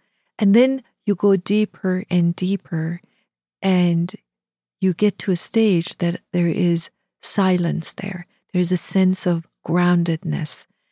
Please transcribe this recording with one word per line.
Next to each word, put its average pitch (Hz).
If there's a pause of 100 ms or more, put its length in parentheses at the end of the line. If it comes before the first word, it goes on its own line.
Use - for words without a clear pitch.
(380)
And 196
then 262 (220)
you 202
go 196
deeper 190
and 170
deeper, 170 (600)
and 175 (680)
you 185
get 208
to -
a 175
stage 202
that 170 (120)
there 175
is 170 (300)
silence 175
there. - (260)
There 180
is 175
a 180
sense 190
of 170 (180)
groundedness. 165 (260)